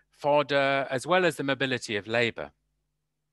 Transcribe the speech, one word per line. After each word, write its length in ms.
fodder, 800
as 160
well 200
as 100
the 80
mobility 520
of 100
labor. 440